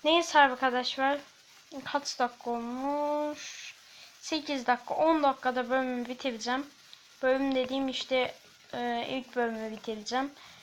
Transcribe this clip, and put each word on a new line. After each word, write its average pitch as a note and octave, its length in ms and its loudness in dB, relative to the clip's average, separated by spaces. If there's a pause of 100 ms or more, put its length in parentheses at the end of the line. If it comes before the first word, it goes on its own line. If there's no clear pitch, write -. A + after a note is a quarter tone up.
Neyse E4 340 4
arkadaşlar. C4 800 4 (680)
Kaç - 340 -4
dakika B3 320 -4
olmuş? D4 1200 -4 (460)
Sekiz C#4+ 460 -4
dakika. - 280 0
On D#4 280 6
dakikada B3+ 480 2
bölümü B3+ 380 0
bitireceğim. B3 640 -4 (520)
Bölüm C4+ 320 2
dediğim C4 340 0
işte, B3+ 460 -2 (380)
e, A#3+ 360 -4
ilk B3+ 280 -6
bölümü A3 400 -2
bitireceğim. A#3 560 -4 (300)